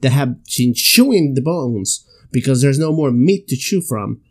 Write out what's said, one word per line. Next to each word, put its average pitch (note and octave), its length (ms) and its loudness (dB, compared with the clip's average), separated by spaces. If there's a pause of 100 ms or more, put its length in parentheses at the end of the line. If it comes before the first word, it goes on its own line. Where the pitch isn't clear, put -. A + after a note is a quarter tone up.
that B2+ 120 2
have C3 240 0 (200)
been B2 160 0
chewing G3+ 600 2
the C3+ 80 0
bones B2+ 640 -4 (240)
because B2+ 300 0
there's C#3 180 2
no D#3 140 0
more D3+ 180 0
meat D#3+ 380 2
to C3 80 -2
chew F#3 240 -2
from, A2 500 -6